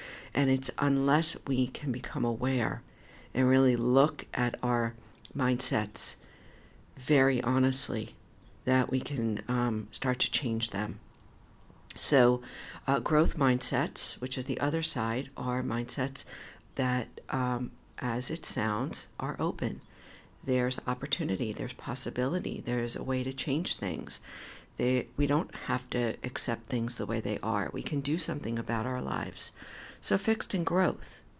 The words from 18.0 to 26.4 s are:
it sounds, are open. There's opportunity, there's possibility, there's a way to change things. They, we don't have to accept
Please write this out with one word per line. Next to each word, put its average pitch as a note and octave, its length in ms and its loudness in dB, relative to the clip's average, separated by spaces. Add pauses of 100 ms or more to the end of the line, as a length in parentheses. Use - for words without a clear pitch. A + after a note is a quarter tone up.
it - 160 -4
sounds, A2 600 -2 (100)
are C#3+ 200 -4
open. B2+ 420 -2 (640)
There's B2+ 420 0
opportunity, D3 680 -2
there's A2+ 200 -6
possibility, B2+ 920 -4
there's A#2+ 300 -2
a - 80 -4
way B2+ 220 -2
to C3 80 -4
change D3+ 440 -2
things. - 440 -4 (560)
They, B2+ 400 2
we C#3+ 100 4
don't C#3+ 260 0 (140)
have - 240 -4
to A#2+ 320 0
accept - 460 -2